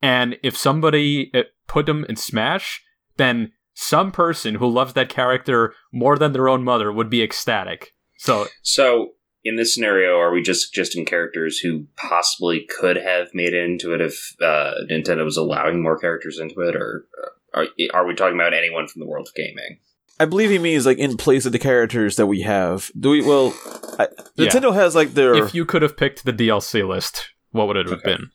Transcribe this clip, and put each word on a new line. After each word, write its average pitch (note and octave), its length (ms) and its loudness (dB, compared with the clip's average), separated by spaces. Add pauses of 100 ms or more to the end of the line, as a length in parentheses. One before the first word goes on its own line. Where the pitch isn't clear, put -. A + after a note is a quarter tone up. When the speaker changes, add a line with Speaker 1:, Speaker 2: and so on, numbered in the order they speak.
Speaker 1:
and B2+ 400 0
if B2+ 140 -2
somebody, D3 760 2
uh, B2 100 2 (240)
put D3 200 0
them D3+ 220 -2
in A2+ 80 -6
Smash, - 680 -4 (340)
then A#2+ 360 0 (200)
some F#3 400 0
person D#3+ 440 -2
who A#2+ 120 0
loves B2 240 0
that B2+ 160 0
character B2+ 640 0 (180)
more C3 280 2
than D3 160 2
their C3 120 2
own C3 160 2
mother A#2 300 0
would A2 160 -2
be A#2 140 0
ecstatic. G2 720 -4 (240)
So, G#2 300 -2 (120)
Speaker 2:
So, B2 520 2 (320)
in A2+ 120 -4
this A2+ 180 0
scenario, F#2+ 440 2
are F2 120 2
we F2 120 0
just F2 240 -2
suggesting F2 400 -6
characters D#2+ 540 -4
who D#2+ 260 -4 (100)
possibly E2+ 680 -2 (120)
could F2+ 200 2
have F2 340 -2
made F2 220 -2
it F2 100 0
into E2+ 300 -4
it E2 80 -2
if, - 400 -8
uh, D2+ 300 2 (180)
Nintendo D#2+ 340 -2
was D#2 140 -4
allowing D#2 440 -2
more D#2+ 160 0
characters E2 400 -6
into D#2+ 220 -10
it, E2+ 160 -2
or, - 300 -10 (480)
uh, - 60 -2
are, D#2 60 -2 (280)
are F2+ 120 2
we F2 80 -4
talking F2+ 220 0
about E2+ 160 2
anyone E2 360 -2
from - 120 -18
the D#2 80 -12
world D2+ 180 -8
of - 80 -20
gaming? - 440 -12 (420)
Speaker 3:
I D#3+ 60 4
believe G3+ 240 2
he G3 80 4
means, D#3+ 280 2
like, C3 120 4
in C3 180 0
place C3 300 2
of B2 60 -2
the B2 60 0
characters A#2 580 2
that G#2+ 100 4
we G2 160 0
have. F#2+ 560 -2
Do C3+ 120 2
we? D3 120 4
Well, C3 320 4 (440)
I, - 100 2 (280)
Speaker 1:
Yeah. - 120 4
Speaker 3:
Nintendo B3+ 260 4
has, F3+ 200 4
like, D#3 200 2
their C3 200 6
Speaker 1:
If G#2+ 200 2
you E3+ 100 -2
could E3 180 0
have D3 140 0
picked - 280 -4
the B2+ 80 -2
D A2+ 180 0
L G#2 100 2
C G#2 220 -2
list, - 480 -6 (200)
what A2 160 0
would G2+ 120 2
it F2 100 -2
have F2 120 -4
Speaker 2:
Okay. F2+ 160 0
Speaker 1:
been? - 180 -12